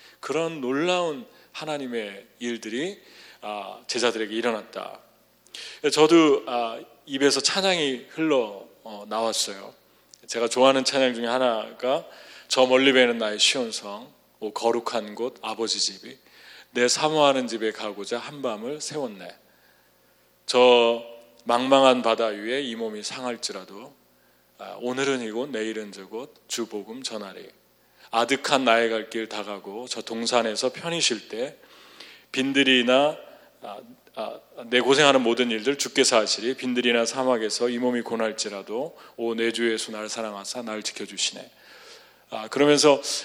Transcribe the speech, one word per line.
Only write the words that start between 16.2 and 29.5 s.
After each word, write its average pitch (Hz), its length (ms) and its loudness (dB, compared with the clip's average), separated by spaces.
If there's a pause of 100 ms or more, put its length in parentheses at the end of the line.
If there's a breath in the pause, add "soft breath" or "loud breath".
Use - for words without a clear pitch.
내 123 180 2
사모하는 143 580 4
집에 110 240 -4
가고자 104 480 -8
한밤을 131 640 -8
새웠네. 110 480 -10 (1160 soft breath)
저 120 580 6 (400)
망망한 127 560 6
바다 113 280 2
위에 110 340 -4
이 117 140 -8
몸이 107 260 -8
상할지라도, 113 920 -10 (640 soft breath)
아, 98 240 -14
오늘은 131 400 -2
이곳 117 300 -6
내일은 110 420 -6
저곳 98 420 -14 (140)
주 117 180 -6
복음 107 360 -12
전하리. 95 440 -12 (640 soft breath)
아득한 135 540 2
나의 117 260 4
갈 110 200 -4
길 113 180 -6
다가고 104 600 -10